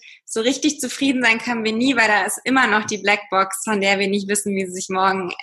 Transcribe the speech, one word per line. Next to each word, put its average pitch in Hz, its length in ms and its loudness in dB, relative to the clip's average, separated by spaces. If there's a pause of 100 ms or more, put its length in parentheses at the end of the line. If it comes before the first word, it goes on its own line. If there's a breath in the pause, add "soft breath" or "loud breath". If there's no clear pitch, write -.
(260 loud breath)
so - 160 -4
richtig 277 380 0
zufrieden 254 440 -2
sein 226 160 4
können 233 240 -4
wir 220 100 0
nie, 247 220 2
weil 226 120 4
da 208 180 4
ist 208 180 -4
immer 254 240 2
noch 214 180 2
die 214 120 -4
Blackbox, 196 680 0
von 214 180 0
der 196 180 2
wir 196 100 0
nicht 196 180 -2
wissen, 202 280 -2
wie 190 100 -2
sie 180 80 -8
sich 180 160 -8
morgen 190 540 0